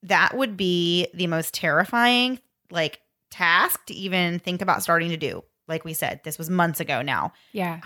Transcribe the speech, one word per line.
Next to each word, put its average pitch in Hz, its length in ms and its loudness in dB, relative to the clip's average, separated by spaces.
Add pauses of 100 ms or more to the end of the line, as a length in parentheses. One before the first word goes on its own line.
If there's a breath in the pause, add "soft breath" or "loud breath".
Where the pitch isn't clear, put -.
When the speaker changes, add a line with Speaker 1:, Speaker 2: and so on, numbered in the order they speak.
Speaker 1:
that 185 320 4
would 240 200 -2
be 175 580 2
the 180 120 -2
most 165 280 -2
terrifying, 240 840 2 (300)
like, 165 300 -4 (300)
task 185 560 2
to - 80 -14
even 180 460 -2
think 180 220 -4
about 185 200 0
starting 170 280 2
to 165 60 -2
do. 131 280 -6 (240)
Like 160 160 -6
we 165 80 -10
said, 139 320 -4
this 156 120 -10
was 165 140 -10
months 170 300 0
ago 143 200 -2
now. 131 320 -2 (200 soft breath)
Speaker 2:
Yeah. 175 340 -6